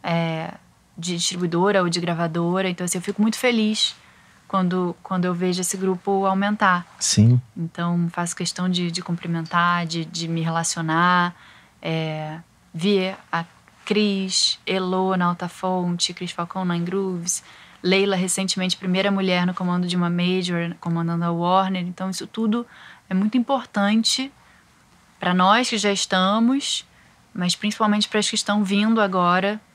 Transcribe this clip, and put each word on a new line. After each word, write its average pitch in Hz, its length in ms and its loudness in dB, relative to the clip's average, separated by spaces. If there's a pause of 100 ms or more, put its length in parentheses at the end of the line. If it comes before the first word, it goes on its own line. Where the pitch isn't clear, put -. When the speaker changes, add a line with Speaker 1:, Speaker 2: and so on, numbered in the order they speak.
Speaker 1:
é, 165 500 -4 (460)
de 170 200 -6
distribuidora 180 640 0
ou 175 80 0
de 170 100 -2
gravadora. 170 680 -2
Então, 180 160 -6
assim, 180 140 -4
eu - 20 -8
fico 202 200 -4
muito 220 160 2
feliz 220 580 0 (520)
quando, 180 560 0
quando 180 220 -2
eu 180 80 0
vejo 180 260 -2
esse 185 160 -4
grupo 190 500 0
aumentar. 190 600 2 (140)
Speaker 2:
Sim. 120 420 6 (160)
Speaker 1:
Então, 170 540 -2
faço 175 240 -4
questão 185 340 -4
de, 175 220 -2
de 170 100 -6
cumprimentar, 170 840 0
de, 165 180 -4
de 165 220 -8
me 165 140 -2
relacionar. 165 920 2 (480)
É, 160 560 -6 (360)
vi 185 400 0 (180)
a 170 120 -2 (420)
Cris, 196 800 0
Elô 185 500 0
na 180 100 2
Alta 175 220 -2
Fonte, 175 680 -2
Cris 175 180 -8
Falcão 180 340 -6
na 175 120 0
Grooves, 180 680 -4 (380)
Leila, 196 360 2
recentemente, 185 580 -2
primeira 190 360 0
mulher 180 360 2
no 185 60 0
comando 180 340 0
de 175 80 -2
uma 175 140 0
major, 175 720 0
comandando 170 420 -2
a 170 80 0
Warner. 185 560 0
Então, 190 220 -6
isso - 180 -8
tudo 226 380 -2 (440)
é 190 40 -4
muito 208 240 2
importante 233 920 0 (880)
pra 185 140 2
nós 202 360 4
que 226 80 -2
já 202 140 0
estamos, 208 960 0 (480)
mas 180 220 -2
principalmente 208 540 0
pras 214 200 0
que - 60 -4
estão 208 280 0
vindo 208 360 2
agora. 190 600 2 (160)